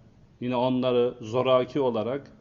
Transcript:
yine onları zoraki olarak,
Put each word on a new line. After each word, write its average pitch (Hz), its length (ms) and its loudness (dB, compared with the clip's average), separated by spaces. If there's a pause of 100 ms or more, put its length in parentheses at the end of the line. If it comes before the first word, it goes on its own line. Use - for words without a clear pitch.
(400)
yine 123 160 -4
onları 123 680 0
zoraki 127 580 2
olarak, 120 600 -2